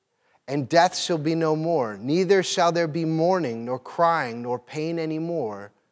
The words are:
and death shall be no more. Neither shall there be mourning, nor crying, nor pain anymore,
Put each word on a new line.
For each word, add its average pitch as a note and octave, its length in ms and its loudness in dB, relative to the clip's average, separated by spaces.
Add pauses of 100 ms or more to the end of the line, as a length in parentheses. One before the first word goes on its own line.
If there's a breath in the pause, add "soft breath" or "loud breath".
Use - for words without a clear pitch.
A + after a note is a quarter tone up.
(480)
and C#3 220 -2
death E3+ 280 4
shall E3+ 220 -2
be D#3 160 0
no D#3+ 220 2
more. D#3 400 -2
Neither F3 460 2
shall F3 280 2
there E3+ 160 0
be D#3+ 180 -4
mourning, D#3+ 600 0
nor B2+ 160 -4
crying, D3+ 640 0
nor B2 180 -4
pain E3 380 -6
anymore, D#3 760 -4 (200)